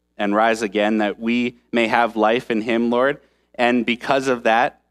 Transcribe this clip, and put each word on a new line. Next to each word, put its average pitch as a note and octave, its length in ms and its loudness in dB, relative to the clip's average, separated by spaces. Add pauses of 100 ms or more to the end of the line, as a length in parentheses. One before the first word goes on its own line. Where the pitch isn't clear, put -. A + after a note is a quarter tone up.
(160)
and G2+ 160 -2
rise A2 300 2
again, G#2 360 0
that G2+ 200 -2
we A#2+ 380 -2 (160)
may A2+ 160 0
have A#2 260 0
life A2 340 0
in A2 140 -2
him, A#2 260 -2
Lord. B2+ 320 0 (360)
And B2 280 2
because C3 440 -2
of A#2+ 160 -2
that A#2 360 0 (100)